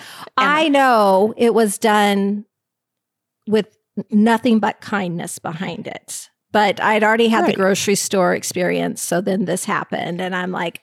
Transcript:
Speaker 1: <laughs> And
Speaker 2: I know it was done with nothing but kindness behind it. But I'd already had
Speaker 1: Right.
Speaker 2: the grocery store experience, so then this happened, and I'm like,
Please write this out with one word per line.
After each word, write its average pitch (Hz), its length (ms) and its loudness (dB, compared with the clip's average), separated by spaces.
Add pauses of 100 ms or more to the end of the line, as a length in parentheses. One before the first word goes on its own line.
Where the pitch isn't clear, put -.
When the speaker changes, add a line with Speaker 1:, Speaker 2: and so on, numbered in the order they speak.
(160)
Speaker 1:
<laughs> - 220 -10
And 262 120 2
Speaker 2:
I 311 200 2
know 226 680 4
it 233 160 4
was 214 240 2
done 208 680 2 (1000)
with 214 300 -2 (320)
nothing 220 500 4
but 214 220 -2
kindness 175 560 -6
behind - 480 -10
it. - 460 -14 (200)
But 214 300 0
I'd 214 220 2
already 226 240 4
had 226 140 2
Speaker 1:
Right. 339 100 2
Speaker 2:
the - 100 -2
grocery 196 320 2
store 185 400 0
experience, 175 680 -4
so 175 180 -2
then 196 240 -2
this 180 200 -6
happened, 175 540 -6
and 185 160 -6
I'm 180 160 -6
like, 175 320 -8